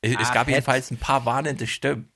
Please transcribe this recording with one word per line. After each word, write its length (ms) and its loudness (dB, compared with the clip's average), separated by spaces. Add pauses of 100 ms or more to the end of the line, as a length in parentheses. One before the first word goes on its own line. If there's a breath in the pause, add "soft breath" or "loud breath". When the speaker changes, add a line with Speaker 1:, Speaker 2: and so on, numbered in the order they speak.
Speaker 1:
Es, 100 0
es 80 2
Speaker 2:
Ach, 140 2
Speaker 1:
gab 140 4
Speaker 2:
hätte. 100 2
Speaker 1:
jedenfalls 340 0
ein 60 -6
paar 280 0
warnende 400 -2
Stimmen. 500 -4